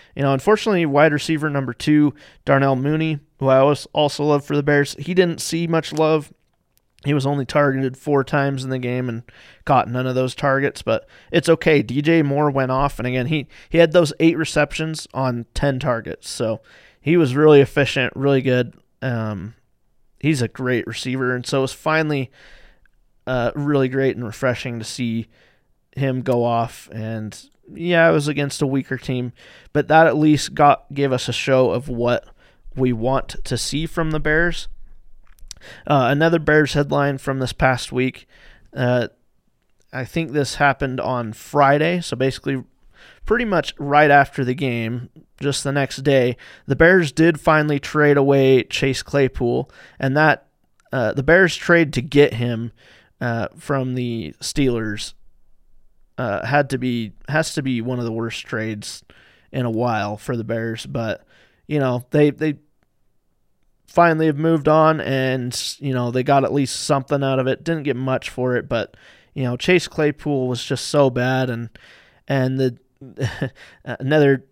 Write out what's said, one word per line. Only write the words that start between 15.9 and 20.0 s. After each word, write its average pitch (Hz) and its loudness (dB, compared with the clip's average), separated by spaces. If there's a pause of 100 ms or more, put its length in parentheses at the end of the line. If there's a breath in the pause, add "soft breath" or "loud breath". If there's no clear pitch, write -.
so 113 -4 (380 soft breath)
he 156 2
was 135 2
really 147 8
efficient, 135 0
really 135 2
good. 123 0 (260)
Um, 110 -6 (680)